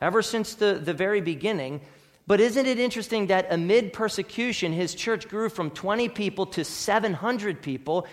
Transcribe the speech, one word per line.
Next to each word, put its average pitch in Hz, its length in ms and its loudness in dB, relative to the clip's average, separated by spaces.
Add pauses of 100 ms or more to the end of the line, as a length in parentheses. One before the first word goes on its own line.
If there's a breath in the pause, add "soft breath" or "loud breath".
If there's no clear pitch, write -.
ever 185 220 2
since 220 320 -2
the, 202 280 2
the 160 120 -2
very 196 260 0
beginning. 151 600 -2 (420 loud breath)
But 202 160 6
isn't 247 260 4
it 254 120 2
interesting 226 480 0
that 185 240 2
amid 180 420 2
persecution, 208 800 -2
his 175 220 -2
church - 340 -4
grew 214 200 -2
from 160 240 -4
twenty 214 360 0
people 202 380 -2
to 165 180 -4
seven 208 500 0
hundred 208 480 -4
people 147 500 -2